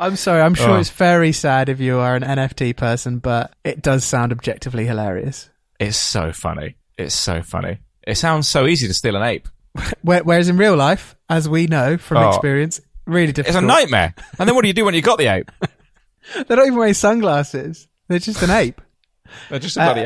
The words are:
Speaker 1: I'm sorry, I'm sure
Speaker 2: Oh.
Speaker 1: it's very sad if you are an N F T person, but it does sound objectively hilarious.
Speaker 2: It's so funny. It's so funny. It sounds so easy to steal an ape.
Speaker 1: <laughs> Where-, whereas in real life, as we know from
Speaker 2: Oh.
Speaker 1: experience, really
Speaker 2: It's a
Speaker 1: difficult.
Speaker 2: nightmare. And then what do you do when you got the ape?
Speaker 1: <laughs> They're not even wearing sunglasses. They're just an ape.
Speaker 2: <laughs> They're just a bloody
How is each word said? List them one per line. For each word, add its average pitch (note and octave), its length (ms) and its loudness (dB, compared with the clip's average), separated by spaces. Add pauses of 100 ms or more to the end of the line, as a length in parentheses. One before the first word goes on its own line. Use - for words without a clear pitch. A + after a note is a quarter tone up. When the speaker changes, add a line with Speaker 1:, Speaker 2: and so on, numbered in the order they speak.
Speaker 1:
I'm F#3+ 160 -2
sorry, E3+ 240 2
I'm E3 140 4
sure B2 160 4
Speaker 2:
Oh. F#3+ 80 6
Speaker 1:
it's F3 120 0
very E3+ 420 2
sad C3+ 360 0
if C3+ 120 -4
you B2+ 180 0
are B2 180 0
an B2+ 80 -4
N C3+ 140 -2
F C3 180 -4
T A#2+ 160 -2
person, B2 460 -4
but A#2+ 340 -4 (120)
it D3+ 180 -6
does C3+ 220 0
sound A#2+ 280 -2
objectively A#2+ 540 -6
hilarious. G#2+ 640 -6 (280)
Speaker 2:
It's G#2 200 -4
so E2 340 -4
funny. D#2 440 -8 (200)
It's E2 180 -6
so E2+ 280 -4
funny. F2+ 380 -8 (260)
It A2 100 -4
sounds D#3+ 320 0
so C#3 180 2
easy D3 220 0
to F#2 60 -4
steal G#2+ 220 -2
an G2+ 60 -2
ape. A2+ 260 -4 (260)
Speaker 1:
<laughs> - 280 -8
Where-, F3 220 2
whereas E3+ 240 4
in F3+ 80 2
real G3 200 4
life, D3 380 0 (140)
as E3 200 0
we D#3+ 180 2
know D#3 320 0
from - 200 -4
Speaker 2:
Oh. A2+ 120 4
Speaker 1:
experience, C#3 500 0 (260)
really E3+ 240 2
Speaker 2:
It's C3+ 80 -4
a C#3+ 60 -2
Speaker 1:
difficult. F3+ 200 2
Speaker 2:
nightmare. C3+ 500 2 (240)
And G3+ 100 2
then A#3+ 80 2
what B3+ 60 6
do G#3 60 2
you F#3 60 -2
do A3 100 2
when F#3+ 100 2
you D#3+ 80 2
got A#3+ 160 2
the C#3+ 100 2
ape? F#2+ 220 -2 (440)
Speaker 1:
<laughs> - 540 -12
They're A#3 80 2
not C4+ 100 6
even B3+ 120 0
wearing G#3+ 160 4
sunglasses. D#3+ 920 0 (220)
They're F3+ 100 -2
just G3+ 240 -4
an F3 80 2
ape. F3 300 0 (340)
Speaker 2:
<laughs> - 360 -20
They're C#3 100 -6
just E3 160 -8
a - 40 -2
bloody D#3+ 260 2